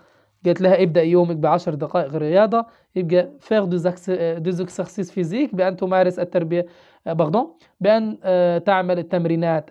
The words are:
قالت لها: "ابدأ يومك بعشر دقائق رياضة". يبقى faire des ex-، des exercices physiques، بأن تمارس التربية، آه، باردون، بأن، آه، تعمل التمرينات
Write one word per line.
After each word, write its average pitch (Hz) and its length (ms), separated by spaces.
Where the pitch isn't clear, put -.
قالت 175 160
لها: 185 220
"ابدأ 170 200
يومك 170 340
بعشر 156 380
دقائق 147 400
رياضة". 196 520
يبقى 180 440
faire 214 260
des 180 200
ex-، 175 540
des 180 240
exercices 180 460
physiques، 185 440
بأن 185 220
تمارس 185 420
التربية، 175 480
آه، 165 60
باردون، 165 420
بأن، 214 420
آه، 175 360
تعمل 180 400
التمرينات 165 720